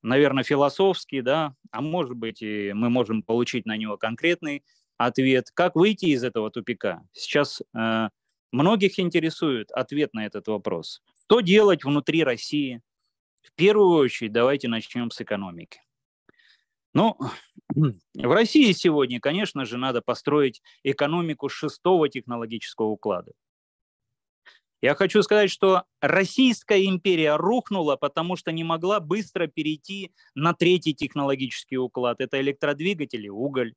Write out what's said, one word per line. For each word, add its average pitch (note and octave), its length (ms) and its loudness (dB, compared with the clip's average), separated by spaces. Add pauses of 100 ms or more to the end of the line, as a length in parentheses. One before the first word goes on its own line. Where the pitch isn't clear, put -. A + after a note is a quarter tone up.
наверное, C3 420 2
философский, C#3+ 760 0
да, C#3 340 -2 (160)
а A2+ 100 -8
может D3+ 340 -4
быть, A2+ 260 -10
и G#2 320 -6
мы A2+ 160 0
можем A2+ 340 0
получить A#2 420 -2
на A2 120 -4
него G#2+ 200 -6
конкретный D3 680 -4 (340)
ответ. B2+ 560 0
Как F3 220 0
выйти F#3+ 320 2
из C3 160 0
этого A2 280 -4
тупика? G2+ 520 -6 (100)
Сейчас, - 480 -2 (120)
э, A2+ 360 -2 (420)
многих F#3 480 2
интересует D#3+ 720 -2
ответ C#3 420 -4
на A2 120 -6
этот G2+ 220 -10
вопрос. G2 540 -6 (220)
Что A#3 160 4
делать G3 460 4
внутри D3 400 0
России? C3 560 -4 (600)
В - 120 -20
первую G3 460 6
очередь, A#2 340 0
давайте B2+ 340 2
начнём A#2 440 -4
с - 100 -12
экономики. F#2+ 600 -10 (1120)
Ну, G#3+ 240 2 (520)
<clears throat> - 60 -
в - 560 -2
России A3+ 420 6
сегодня, C#3 460 2
конечно D3+ 460 -4
же, A2+ 120 -8
надо B2 240 -2
построить C#3 600 0 (220)
экономику D3 680 -2
шестого D#3 600 0
технологического A#2 800 -6
уклада. G2 440 -4 (1500)
Я C#3+ 120 2
хочу G3 280 2
сказать, G#3 260 4
что F#3+ 360 2 (160)
Российская G3 840 2
империя E3+ 520 0
рухнула, F3+ 580 0
потому E3 400 -4
что - 160 -8
не E3 140 -6
могла E3+ 340 -2
быстро F3+ 480 -4
перейти D#3 640 -8 (240)
на C3+ 180 0
третий E3+ 400 2
технологический C3+ 840 -4
уклад. B2 420 -2
Это C3 220 -2
электродвигатели, C#3+ 880 -4
уголь. A#2+ 480 -4